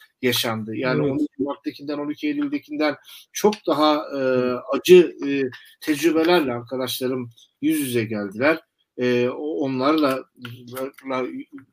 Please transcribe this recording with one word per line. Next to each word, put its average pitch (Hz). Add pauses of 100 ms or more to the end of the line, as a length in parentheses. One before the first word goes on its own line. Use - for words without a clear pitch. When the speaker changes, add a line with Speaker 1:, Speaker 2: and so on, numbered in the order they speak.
(220)
Speaker 1:
yaşandı. 113
Yani 131
Speaker 2:
Evet. 277
Speaker 1:
on 285
iki 294
Mart'takinden, 285
on 294
iki -
Eylül'dekinden 147 (380)
çok 208 (120)
daha, 151
e, 143
Speaker 2:
Hı. 127 (120)
Speaker 1:
acı, 165 (100)
e, 139 (380)
tecrübelerle 156
arkadaşlarım 127 (300)
yüz 156
yüze 120
geldiler. 110 (380)
E, 123
o-, 151
onlarla, 135 (800)
la-, 131 (460)